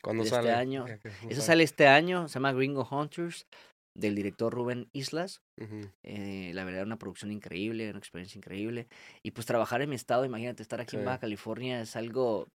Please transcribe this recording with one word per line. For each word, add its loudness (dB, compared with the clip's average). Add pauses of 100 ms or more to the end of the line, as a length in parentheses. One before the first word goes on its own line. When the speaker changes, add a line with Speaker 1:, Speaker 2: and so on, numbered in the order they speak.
Speaker 1:
¿Cuándo 0
Speaker 2:
de 0
Speaker 1:
sale? 2
Speaker 2:
este 4
año. -2
Speaker 1:
Ya -12
que -12
no -10
Speaker 2:
Esa -14 (120)
Speaker 1:
sabe. -2
Speaker 2:
sale 8
este 8
año, 8
se -12
llama 2
Gringo 0
Hunters, -4 (500)
del 0
director 0
Rubén -4
Islas. -6 (200)
Speaker 1:
Ujú. -10 (140)
Speaker 2:
Eh, -8
la -6
verdad, -4
una -4
producción -10
increíble, -4
una -12
experiencia -14
increíble. -8 (340)
Y, -6
pues, -10
trabajar 2
en -2
mi -4
estado, 0
imagínate, -6
estar -6
aquí -8
en -2
Speaker 1:
Sí. -2
Speaker 2:
Baja -2
California -4
es -10
algo, 0